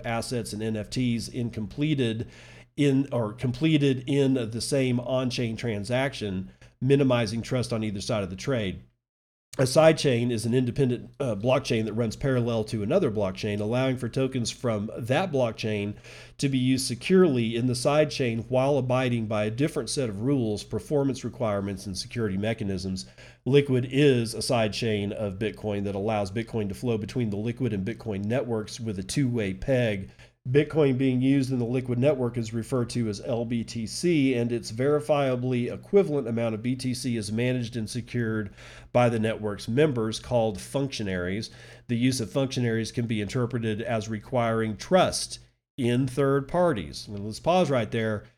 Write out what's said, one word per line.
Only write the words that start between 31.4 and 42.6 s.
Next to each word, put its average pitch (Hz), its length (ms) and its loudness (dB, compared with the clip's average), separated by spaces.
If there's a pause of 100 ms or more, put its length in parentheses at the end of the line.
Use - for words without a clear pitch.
in 127 60 0
the 117 80 0
Liquid 123 320 -2
network 123 400 2
is 110 160 -4
referred 120 360 -2
to 117 200 0
as 101 160 -6
L 120 180 -2
B 117 180 -2
T 110 240 -6
C, 139 480 2
and 117 160 0
its 117 220 -4
verifiably 127 1000 2
equivalent 147 560 2
amount 117 280 0
of 107 80 -6
B 123 120 0
T 127 200 -4
C 120 240 -4
is 101 120 -6
managed 123 460 -2
and 110 120 -4
secured 110 600 -4 (400)
by 123 200 4
the 117 80 2
network's 107 500 -2
members, 120 500 2
called 113 400 0
functionaries. 101 920 -4 (380)
The 120 80 0
use 127 260 2
of 104 100 -8
functionaries 123 580 0